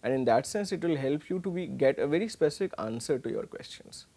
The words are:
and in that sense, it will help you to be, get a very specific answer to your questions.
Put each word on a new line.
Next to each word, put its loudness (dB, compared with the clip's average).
and 2
in 2
that 6
sense, -2
it -4
will 2
help -2
you -2
to -4
be, -4
get 4
a 2
very 2
specific 0
answer -2
to -6
your -2
questions. -14